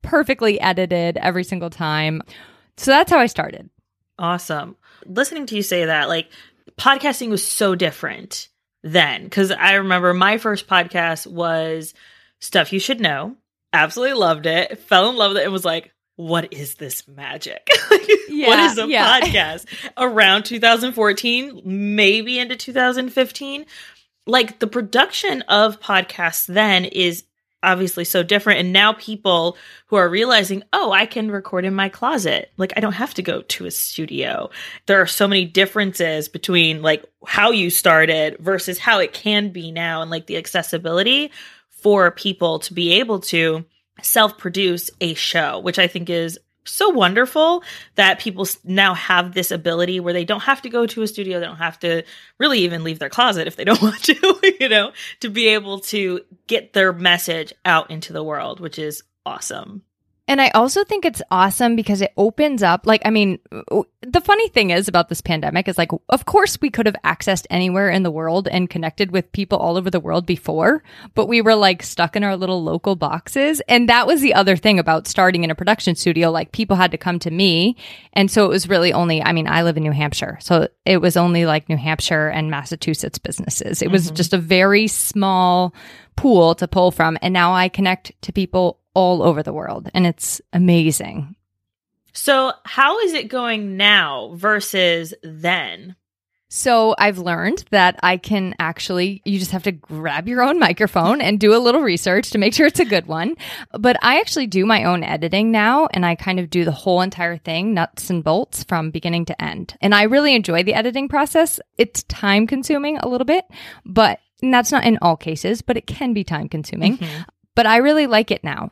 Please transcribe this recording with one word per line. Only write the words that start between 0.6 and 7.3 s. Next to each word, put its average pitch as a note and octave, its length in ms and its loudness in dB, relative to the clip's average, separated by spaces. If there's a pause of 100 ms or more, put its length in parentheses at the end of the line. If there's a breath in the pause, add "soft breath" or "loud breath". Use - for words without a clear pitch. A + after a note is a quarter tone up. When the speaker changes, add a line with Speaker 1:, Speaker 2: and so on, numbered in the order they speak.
Speaker 1:
edited F3 560 0
every F3+ 280 -2
single F3 260 -8
time. D#3 520 -4 (540 loud breath)
So - 140 -2
that's D#4 200 6
how E4+ 80 6
I A#3+ 80 6
started. - 440 -8 (480)
Speaker 2:
Awesome. E3+ 580 -6 (300 soft breath)
Listening C#4 400 -4
to A3 100 -8
you G#3 60 -2
say F3 240 -2
that, D3+ 220 0
like, E3 200 -4 (500 soft breath)
podcasting C4+ 520 0